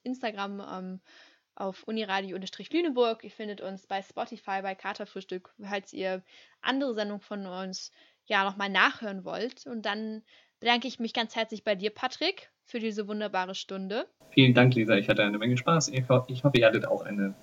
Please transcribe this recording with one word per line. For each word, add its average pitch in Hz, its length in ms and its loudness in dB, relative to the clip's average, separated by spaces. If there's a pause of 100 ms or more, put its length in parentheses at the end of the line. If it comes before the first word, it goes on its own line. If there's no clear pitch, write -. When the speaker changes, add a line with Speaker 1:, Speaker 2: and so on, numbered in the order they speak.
Speaker 1:
Instagram, 208 580 -6
ähm, 185 400 -10 (540)
auf 190 300 -8
uniradio 196 500 -4
unterstrich 190 380 -10
Lüneburg. 247 500 2
Ihr 214 80 -16
findet 208 300 -10
uns 190 260 -10
bei 196 160 -4
Spotify, 202 580 -6
bei 190 140 -4
Katerfrühstück. 190 880 -10
Falls 202 300 -6
ihr 185 300 -4 (380)
andere 262 340 -2
Sendungen 208 280 -4
von 202 240 -10
uns, 185 460 -10 (340)
ja, 202 180 2
nochmal 196 260 -2
nachhören 196 540 2
wollt. 185 420 -8
Und 226 200 -8
dann 220 360 -4 (360)
bedanke 240 300 0
ich 226 100 -10
mich 226 160 -6
ganz 226 220 -4
herzlich 220 280 -4
bei 208 120 2
dir, 202 140 -4
Patrick, 302 600 -4 (140)
für 240 160 -8
diese 214 260 -4
wunderbare 196 480 -4
Stunde. 190 520 -6 (240)
Speaker 2:
Vielen 131 220 8
Dank, 123 220 8
Lisa. 110 220 4
Ich 101 120 2
hatte 107 140 4
eine 104 160 2
Menge 120 180 2
Spaß. 160 320 4
Ich 131 200 -2
ho-, 127 200 6
ich 131 160 -6
hoffe, 135 140 6
ihr 113 80 8
hattet 110 200 6
auch - 180 -2
eine 101 380 -2